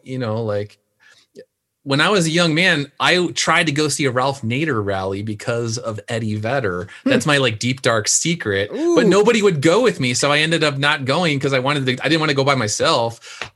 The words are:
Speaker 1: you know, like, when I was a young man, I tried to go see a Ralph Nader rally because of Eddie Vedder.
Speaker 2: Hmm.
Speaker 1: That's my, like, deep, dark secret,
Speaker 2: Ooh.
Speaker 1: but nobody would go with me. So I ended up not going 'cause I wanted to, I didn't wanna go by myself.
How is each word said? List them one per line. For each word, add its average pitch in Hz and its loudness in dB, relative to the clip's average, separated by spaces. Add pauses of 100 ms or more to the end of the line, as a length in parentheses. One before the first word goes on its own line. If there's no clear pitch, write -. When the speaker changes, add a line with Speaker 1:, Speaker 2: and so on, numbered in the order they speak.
Speaker 1:
you 131 -10
know, 113 -4
like, 104 -6 (1040)
when 139 0
I 170 4
was 196 2
a 160 -2
young 165 2
man, 165 2
I 165 2
tried 170 0
to 147 -2
go 151 0
see 139 -2
a 127 0
Ralph 131 -2
Nader 123 -2
rally 98 -4
because 117 -4
of 110 -8
Eddie 113 -4
Vedder. 107 -2 (140)
Speaker 2:
Hmm. 262 0
Speaker 1:
That's 127 2
my, 147 4
like, 123 0
deep, 131 -4
dark 113 2
secret, 107 -2
Speaker 2:
Ooh. 330 0
Speaker 1:
but 269 4
nobody 208 4
would 180 2
go 170 4
with 208 0
me. 123 0
So 143 0
I 147 4
ended 156 0
up 139 0
not 147 0
going 147 0
'cause 139 -2
I 135 4
wanted 139 0
to, 123 -2
I 131 0
didn't 160 2
wanna 156 0
go 135 0
by 139 2
myself. 117 -2 (180)